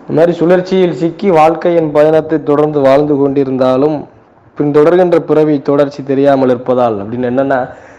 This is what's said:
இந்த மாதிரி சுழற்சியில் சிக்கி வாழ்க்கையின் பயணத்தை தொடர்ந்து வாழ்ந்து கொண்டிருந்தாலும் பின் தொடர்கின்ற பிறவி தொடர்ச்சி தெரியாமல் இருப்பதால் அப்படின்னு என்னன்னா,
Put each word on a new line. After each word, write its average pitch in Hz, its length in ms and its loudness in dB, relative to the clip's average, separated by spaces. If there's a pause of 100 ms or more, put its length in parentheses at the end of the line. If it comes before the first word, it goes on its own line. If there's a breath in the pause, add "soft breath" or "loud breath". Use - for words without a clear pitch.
இந்த 143 160 -6
மாதிரி 170 220 2
சுழற்சியில் 180 640 0
சிக்கி 196 280 -4 (100)
வாழ்க்கையின் 160 560 0
பயணத்தை 156 420 2 (120)
தொடர்ந்து 147 380 0
வாழ்ந்து 147 340 2
கொண்டிருந்தாலும் 135 760 0 (600)
பின் 147 200 -2
தொடர்கின்ற 170 420 4 (100)
பிறவி 151 260 2 (160)
தொடர்ச்சி 143 300 -2 (120)
தெரியாமல் 135 420 2
இருப்பதால் 123 480 -2
அப்படின்னு 120 300 -6
என்னன்னா, 135 280 -2 (380 loud breath)